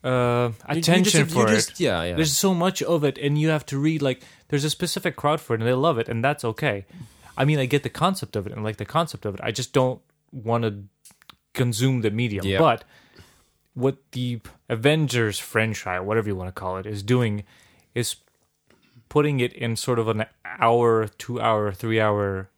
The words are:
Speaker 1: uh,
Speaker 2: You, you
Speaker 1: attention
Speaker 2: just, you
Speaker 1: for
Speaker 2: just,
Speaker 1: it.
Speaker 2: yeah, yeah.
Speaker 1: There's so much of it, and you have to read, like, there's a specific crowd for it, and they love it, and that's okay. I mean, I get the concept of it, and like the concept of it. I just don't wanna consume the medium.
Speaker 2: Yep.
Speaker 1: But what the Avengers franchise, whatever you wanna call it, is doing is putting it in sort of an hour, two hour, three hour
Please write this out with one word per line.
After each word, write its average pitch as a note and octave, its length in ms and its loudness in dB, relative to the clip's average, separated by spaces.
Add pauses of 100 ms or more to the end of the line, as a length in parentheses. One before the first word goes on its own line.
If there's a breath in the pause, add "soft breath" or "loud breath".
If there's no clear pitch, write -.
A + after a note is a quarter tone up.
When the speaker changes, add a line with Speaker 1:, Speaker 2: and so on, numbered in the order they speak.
Speaker 1:
uh, B2 480 2 (160)
Speaker 2:
You, C#3 80 -2
you E3 40 0
Speaker 1:
attention E3 240 4
Speaker 2:
just, G3+ 120 4 (180)
you B2+ 80 4
Speaker 1:
for A2 60 6
Speaker 2:
just, G#2+ 240 2
Speaker 1:
it. - 80 -18
Speaker 2:
yeah, G2+ 240 0
yeah. F2 120 -2
Speaker 1:
There's D3+ 220 0
so F#3+ 160 2
much F3+ 300 0
of D3+ 220 2
it, C#3 120 0
and C#3+ 220 0
you D3+ 80 2
have D3+ 200 0
to C#3 100 -4
read, D#3 240 0
like, C3 200 -2 (280 loud breath)
there's D3 160 0
a D#3 40 0
specific F3 460 -4
crowd D3+ 240 0
for - 160 -4
it, A2 60 -2
and A2+ 60 0
they B2 60 2
love C3+ 240 2
it, A#2 120 -2
and A2+ 120 -4
that's C#3+ 220 -2
okay. A2 420 -2 (520 loud breath)
I C3+ 80 2
mean, D3+ 120 4
I C3+ 80 0
get C#3 180 0
the A#2+ 60 -4
concept - 460 -4
of G2 100 -4
it, G2+ 60 -10
and G#2+ 140 -8
like A2 100 -4
the - 100 -8
concept - 400 -4
of G2+ 100 -4
it. - 60 -12
I A2+ 100 -4
just A#2+ 200 -6
don't B2+ 300 2 (320)
wanna A2+ 460 -2 (760)
consume B2 480 0
the G#2+ 100 0
medium. G#2 340 -2
Speaker 2:
Yep. G2 140 2
Speaker 1:
But A#2 240 4 (920 soft breath)
what C3+ 200 0 (160)
the B2 300 -6 (260)
Avengers B2 720 2
franchise, G#2+ 600 -2
whatever G#2+ 260 0
you G2+ 80 -4
wanna F#2 160 -8
call F#2 260 -6
it, F#2+ 80 -8
is G#2 160 -8
doing A2 440 0 (500 soft breath)
is - 220 -4 (920)
putting D3 320 2
it A#2+ 140 0
in A#2 240 -4
sort B2 220 0
of A2 100 0
an G#2+ 160 0 (340)
hour, A#2 480 4 (100)
two A#2+ 220 -8
hour, G#2+ 320 2
three A2 300 0
hour G2+ 560 0